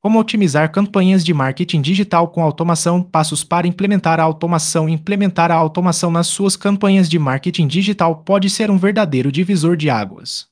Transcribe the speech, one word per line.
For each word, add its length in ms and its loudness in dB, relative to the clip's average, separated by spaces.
Como 180 2
otimizar 520 0
campanhas 540 2
de 100 0
marketing 480 -2
digital 460 0
com 140 -4
automação? 600 0
Passos 420 -2
para 220 -2
implementar 540 0
a 20 2
automação. 680 -2
Implementar 640 0
a 60 2
automação 540 0
nas 180 0
suas 280 -2
campanhas 520 2
de 100 0
marketing 480 -2
digital 560 0
pode 260 0
ser 220 -2
um 80 4
verdadeiro 520 0
divisor 460 0
de 140 0
águas. 600 -6